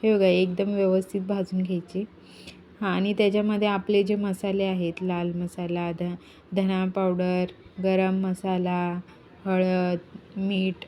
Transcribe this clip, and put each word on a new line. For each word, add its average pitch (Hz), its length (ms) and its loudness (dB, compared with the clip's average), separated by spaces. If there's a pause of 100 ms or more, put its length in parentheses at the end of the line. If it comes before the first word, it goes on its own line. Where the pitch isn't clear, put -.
हे 220 120 4
बघा, 196 120 4
एकदम 185 480 2
व्यवस्थित 190 460 2
भाजून 185 420 -2
घ्यायची. 185 420 -4 (760)
हां, 202 100 -2
आणि 190 220 0
त्याच्यामध्ये 208 560 2
आपले 202 340 2
जे 208 120 2
मसाले 196 480 -2
आहेत, 180 300 0 (100)
लाल 175 300 -2
मसाला, 175 680 -4
ध-, 175 140 -4 (380)
धना 190 320 2
पावडर, 180 600 0 (380)
गरम 190 320 2
मसाला, 180 880 -2 (440)
हळद, 185 540 2 (380)
मीठ 190 380 -2 (140)